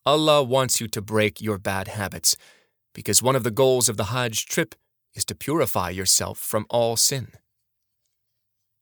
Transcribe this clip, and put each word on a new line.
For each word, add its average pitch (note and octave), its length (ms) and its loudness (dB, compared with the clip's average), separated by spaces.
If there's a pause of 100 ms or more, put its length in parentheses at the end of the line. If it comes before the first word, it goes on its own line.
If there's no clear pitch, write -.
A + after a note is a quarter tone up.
Allah D3 380 4
wants B2+ 360 0
you A#2 60 -6
to G#2+ 160 -6
break G#2+ 380 0
your G#2+ 180 -4
bad G2 300 -4
habits, F#2 480 -2 (560)
because - 280 0
one B2+ 140 2
of C3 80 0
the A#2 80 0
goals B2+ 380 4
of A2 80 -2
the G#2 180 -4
Hajj A#2+ 320 -4
trip - 300 -4 (360)
is - 120 -4
to - 100 -8
purify A#2+ 560 -2
yourself F#2 480 -2
from - 320 -4
all A#2 260 2
sin. B2+ 360 -2 (1500)